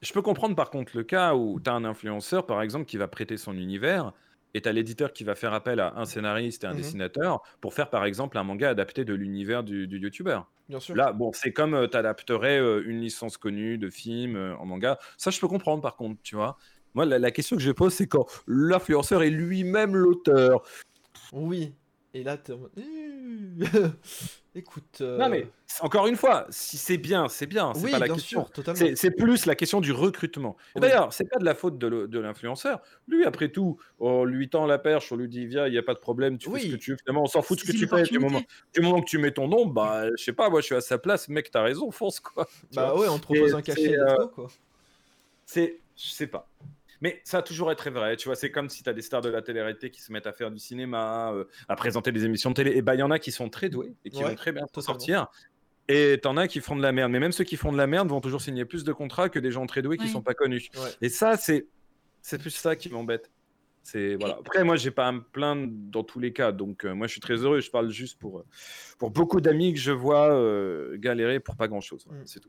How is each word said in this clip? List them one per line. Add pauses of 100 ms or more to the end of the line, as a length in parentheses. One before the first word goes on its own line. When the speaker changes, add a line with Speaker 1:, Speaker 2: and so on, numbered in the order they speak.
Speaker 1:
je
peux
comprendre
par
contre
le
cas
où
t'as
un
influenceur,
par
exemple,
qui
va
prêter
son
univers, (440)
et
t'as
l'éditeur
qui
va
faire
appel
à
un
scénariste
et
un
Speaker 2:
Mhm.
Speaker 1:
dessinateur (180)
pour
faire,
par
exemple,
un
manga
adapté
de
l'univers
du,
du
youtubeur. (200)
Speaker 2:
Bien
sûr.
Speaker 1:
Là,
bon,
c'est
comme,
euh,
t'adapterais,
euh,
une
licence
connue
de
film,
euh,
en
manga. (200)
Ça,
je
peux
comprendre,
par
contre,
tu
vois. (380)
Moi,
la,
la
question
que
je
pose,
c'est
quand (200)
l'influenceur
est
lui-même
l'auteur. (680)
Speaker 2:
Oui. (420)
Et
là,
t'es
en
mode,
<laughs> (560)
Écoute,
euh,
Speaker 1:
Non,
mais (180)
c'est,
encore
une
fois,
si
c'est
bien,
c'est
bien,
c'est
Speaker 2:
Oui,
Speaker 1:
pas
la
Speaker 2:
bien
Speaker 1:
question.
Speaker 2:
sûr,
totalement.
Speaker 1:
C'est,
c'est
plus
la
question
du
recrutement.
Et
Speaker 2:
Oui.
Speaker 1:
d'ailleurs,
c'est
pas
de
la
faute
de
le,
de
l'influenceur. (280)
Lui,
après
tout, (200)
on
lui
tend
la
perche,
on
lui
dit, «
Viens,
y
a
pas
de
problème,
tu
fais
ce
Speaker 2:
Oui.
Speaker 1:
que
tu
veux. »
Finalement,
on
s'en
fout
de
ce
Speaker 3:
C'est
Speaker 1:
que
Speaker 3:
une
Speaker 1:
tu
fais.
Du
moment,
Speaker 3:
opportunité.
Speaker 1:
du
moment
que
tu
mets
ton
nom,
bah, (120)
je
sais
pas,
moi,
je
suis
à
sa
place,
mec,
t'as
raison,
fonce,
quoi. (240)
Tu
Speaker 2:
Bah
Speaker 1:
vois.
Speaker 2:
ouais,
on
te
propose
Speaker 1:
Et
Speaker 2:
un
cachet,
Speaker 1:
c'est,
Speaker 2:
let's
Speaker 1:
euh,
Speaker 2:
go,
quoi. (1000)
Speaker 1:
c'est, (160)
je
sais
pas. (520)
Mais
ça
a
toujours
été
très
vrai,
tu
vois,
c'est
comme
si
t'as
des
stars
de
la
télé-réalité
qui
se
mettent
à
faire
du
cinéma,
euh, (240)
à
présenter
des
émissions
de
télé.
Et
bah,
il
y
en
a
qui
sont
très
doués (120)
et
qui
Speaker 2:
Ouais,
Speaker 1:
vont
très
bien
s'en
Speaker 2:
totalement.
Speaker 1:
sortir. (640)
Et
t'en
as
qui
font
de
la
merde.
Mais
même
ceux
qui
font
de
la
merde
vont
toujours
signer
plus
de
contrats
que
des
gens
très
doués
qui
Speaker 3:
Oui.
Speaker 1:
sont
pas
connus.
Speaker 2:
Ouais. (140)
Speaker 1:
Et
ça,
c'est, (560)
c'est
plus
ça
qui
m'embête. (520)
C'est,
voilà.
Speaker 2:
Et
Speaker 1:
Après,
moi,
j'ai
pas
à
me
plaindre
dans
tous
les
cas.
Donc,
euh,
moi,
je
suis
très
heureux.
Je
parle
juste
pour,
euh, (520)
pour
beaucoup
d'amis
que
je
vois,
euh,
galérer
pour
pas
grand-chose.
Voilà,
Speaker 2:
Mm.
Speaker 1:
c'est
tout.